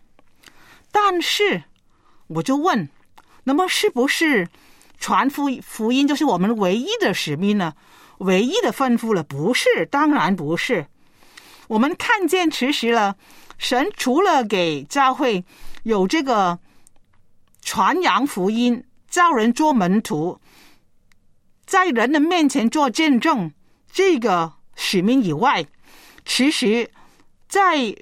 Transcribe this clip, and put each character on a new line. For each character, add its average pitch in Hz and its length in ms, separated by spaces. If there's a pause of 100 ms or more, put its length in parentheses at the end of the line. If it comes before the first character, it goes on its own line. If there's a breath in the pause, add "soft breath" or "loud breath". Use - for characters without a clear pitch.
(920 soft breath)
但 392 320
是 359 400 (640)
我 160 160
就 262 140
问， 285 320 (560 soft breath)
那 269 100
么 359 140
是 - 200
不 254 200
是 262 400 (500 soft breath)
传 220 320
福-， 285 180 (140)
福 226 300
音 277 160
就 294 80
是 311 80
我 214 120
们 208 200
唯 196 200
一 269 120 (120)
的 220 140
使 147 220
命 202 220
呢？ 165 160 (440 soft breath)
唯 190 240
一 339 180
的 311 120
吩 240 260
咐 226 160
了？ 165 80
不 147 320
是， 392 320
当 294 240
然 196 240
不 160 220
是。 175 320 (800 loud breath)
我 220 100
们 294 160
看 415 320
见 349 240
其 269 220
实 233 180
了， 208 260 (400 loud breath)
神 269 400
除 262 240
了 339 220
给 175 400
教 262 320
会 240 300 (400 loud breath)
有 202 240
这 320 140
个 196 360 (1000 soft breath)
传 247 420
扬 233 240
福 196 240
音， 240 340 (240)
叫 339 240
人 226 180
做 311 220
门 196 300
徒， 165 360 (1300 soft breath)
在 370 220
人 247 260
的 311 80
面 330 260
前 247 220
做 285 220
见 294 280
证 226 320 (400)
这 359 280
个 180 340 (240)
使 - 240
命 240 220
以 175 100
外， 190 320 (640 soft breath)
其 269 240
实 226 400 (580 soft breath)
在 320 540